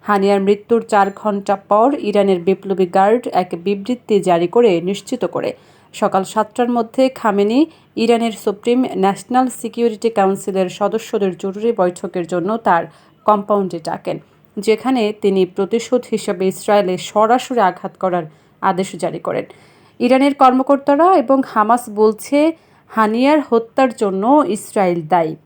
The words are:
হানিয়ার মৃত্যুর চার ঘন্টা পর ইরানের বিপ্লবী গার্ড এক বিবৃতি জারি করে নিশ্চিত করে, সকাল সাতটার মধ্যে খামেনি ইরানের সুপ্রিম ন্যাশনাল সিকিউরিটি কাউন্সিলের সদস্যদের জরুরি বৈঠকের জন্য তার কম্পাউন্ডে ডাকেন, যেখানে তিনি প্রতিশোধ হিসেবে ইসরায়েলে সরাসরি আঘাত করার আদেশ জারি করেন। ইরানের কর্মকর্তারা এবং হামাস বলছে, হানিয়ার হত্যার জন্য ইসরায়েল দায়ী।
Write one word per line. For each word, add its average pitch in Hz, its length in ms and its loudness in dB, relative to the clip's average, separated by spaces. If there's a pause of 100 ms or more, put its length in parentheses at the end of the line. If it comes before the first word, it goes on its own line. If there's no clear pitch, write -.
হানিয়ার 202 420 2
মৃত্যুর 208 360 0 (100)
চার 196 240 4
ঘন্টা 202 380 -4 (140)
পর 214 200 4 (200)
ইরানের 196 360 2
বিপ্লবী 190 420 0 (100)
গার্ড 214 260 2 (100)
এক 180 160 -2 (140)
বিবৃতি 202 580 -2
জারি 175 280 2
করে 233 220 4 (180)
নিশ্চিত 202 380 -6
করে, - 240 -6 (440)
সকাল 190 300 0
সাতটার 220 520 -2
মধ্যে 233 260 -2 (120)
খামেনি 208 460 0 (360)
ইরানের 226 460 0
সুপ্রিম 233 380 -2 (220)
ন্যাশনাল 220 440 0 (120)
সিকিউরিটি 226 520 -2
কাউন্সিলের 196 580 -2 (100)
সদস্যদের 202 600 -2
জরুরি 208 400 -4
বৈঠকের 180 480 -4
জন্য 180 240 -4 (160)
তার 170 180 2 (420)
কম্পাউন্ডে 202 600 0
ডাকেন, - 300 -8 (400)
যেখানে 220 460 0 (180)
তিনি 196 260 2
প্রতিশোধ 226 640 -2
হিসেবে 202 420 -4
ইসরায়েলে 196 420 0 (160)
সরাসরি 233 500 2
আঘাত 185 420 -2
করার 180 220 -2 (380)
আদেশ 190 340 -2
জারি 160 240 -6
করেন। - 260 -6 (540)
ইরানের 262 340 2
কর্মকর্তারা 277 760 4 (140)
এবং 269 160 2 (140)
হামাস 226 300 2 (180)
বলছে, 220 380 2 (520)
হানিয়ার 240 580 2
হত্যার 240 480 0
জন্য 196 280 -2 (320)
ইসরায়েল 180 520 -2
দায়ী। 165 240 0 (140)